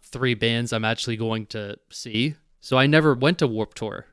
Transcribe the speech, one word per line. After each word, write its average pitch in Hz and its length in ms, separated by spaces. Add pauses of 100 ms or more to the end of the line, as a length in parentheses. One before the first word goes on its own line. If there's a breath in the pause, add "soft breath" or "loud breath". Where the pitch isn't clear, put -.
three 123 320
bands 117 380
I'm 110 120
actually 113 320
going 110 300
to 104 320 (120)
see." 123 440 (260)
So - 180
I 131 80
never 151 280
went 143 240
to 156 80
Warped 110 320
Tour. 101 340